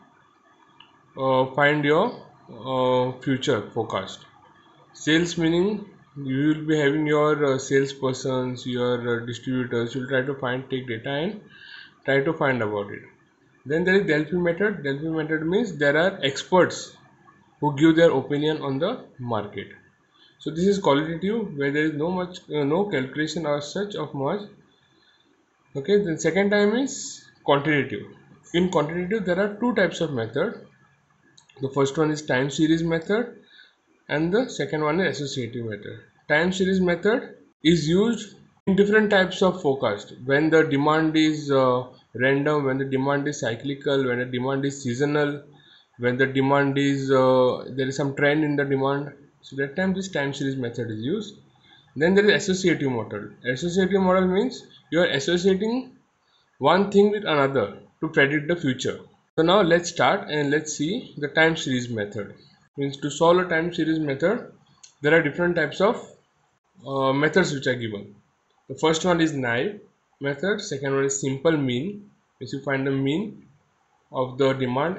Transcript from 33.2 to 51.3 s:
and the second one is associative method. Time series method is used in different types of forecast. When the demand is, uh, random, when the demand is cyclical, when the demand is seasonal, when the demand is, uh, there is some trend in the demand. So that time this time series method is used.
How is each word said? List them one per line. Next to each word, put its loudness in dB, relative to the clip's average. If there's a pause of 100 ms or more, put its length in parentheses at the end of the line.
and 0
the 0
second -4
one 2
is 0
associative -6
method. -12 (280)
Time 2
series 2
method 0 (260)
is 4
used 2 (320)
in 2
different 4
types 2
of 2
forecast. -2 (120)
When 2
the 6
demand 2
is, 2
uh, 4 (320)
random, 2
when 0
the -2
demand 0
is -6
cyclical, -2
when 0
the -2
demand -4
is -4
seasonal, -2 (540)
when 0
the 2
demand 2
is, 0
uh, 4 (140)
there -2
is -4
some -4
trend 2
in 0
the 2
demand. -2 (320)
So -16
that -4
time 0
this -4
time -4
series -4
method -6
is -8
used. -4 (640)